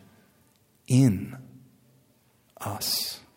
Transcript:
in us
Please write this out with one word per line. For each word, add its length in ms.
in 480
us 600